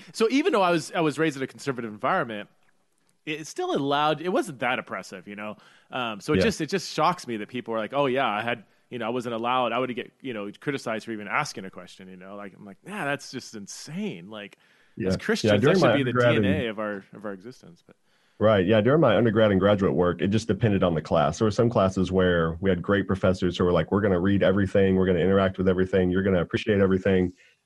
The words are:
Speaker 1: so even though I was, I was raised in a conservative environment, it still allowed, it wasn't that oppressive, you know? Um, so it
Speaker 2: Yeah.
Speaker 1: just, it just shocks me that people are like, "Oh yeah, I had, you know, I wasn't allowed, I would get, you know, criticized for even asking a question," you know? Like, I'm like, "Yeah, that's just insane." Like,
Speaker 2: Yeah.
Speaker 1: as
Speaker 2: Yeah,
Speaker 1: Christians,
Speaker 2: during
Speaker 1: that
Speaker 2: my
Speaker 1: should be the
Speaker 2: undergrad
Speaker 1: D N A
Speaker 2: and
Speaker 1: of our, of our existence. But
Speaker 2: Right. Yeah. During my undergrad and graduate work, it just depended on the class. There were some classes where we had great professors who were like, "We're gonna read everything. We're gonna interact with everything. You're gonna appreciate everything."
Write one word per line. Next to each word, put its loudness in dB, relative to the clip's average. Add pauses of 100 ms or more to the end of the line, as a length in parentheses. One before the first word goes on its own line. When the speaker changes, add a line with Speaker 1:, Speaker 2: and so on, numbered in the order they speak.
(120)
Speaker 1:
so 0
even 2
though 4
I 4
was, 0
I 0
was 0
raised 0
in -10
a -4
conservative -8
environment, -4 (800)
it -8
still -6
allowed, 0
it -4
wasn't -4
that -2
oppressive, -12
you -14
know? -10 (340)
Um, -6
so -4
it 4
Speaker 2:
Yeah. 2
Speaker 1:
just, -2
it -6
just -6
shocks 0
me -6
that -10
people -8
are -4
like, -6
"Oh 2
yeah, 0
I -2
had, -4 (240)
you -10
know, -6
I -2
wasn't -6
allowed, 0
I -2
would -4
get, -10 (100)
you -10
know, -8 (100)
criticized -6
for -10
even -10
asking -4
a -16
question," -20
you -18
know? -18
Like, -16
I'm -20
like, -20
"Yeah, -10
that's -6
just -14
insane." -12
Like, -16 (400)
Speaker 2:
Yeah. -4
Speaker 1:
as 0
Speaker 2:
Yeah, -6
Speaker 1:
Christians, 2
Speaker 2:
during 4
Speaker 1:
that 4
Speaker 2:
my 4
Speaker 1:
should 2
be -2
the 0
Speaker 2:
undergrad 4
Speaker 1:
D 2
N 2
A 0
Speaker 2:
and -4
Speaker 1:
of -8
our, -6
of -16
our -8
existence. -20
But -20 (420)
Speaker 2:
Right. 4
Yeah. 6
During 4
my 6
undergrad 4
and 4
graduate 4
work, 0
it 2
just 0
depended 2
on 2
the -2
class. 0
There 2
were 2
some 2
classes 2
where 2
we 0
had 0
great 0
professors 0
who 0
were 4
like, 2
"We're 2
gonna 2
read 2
everything. 4
We're 2
gonna 2
interact 2
with 0
everything. 2
You're 0
gonna 2
appreciate 0
everything." 2 (340)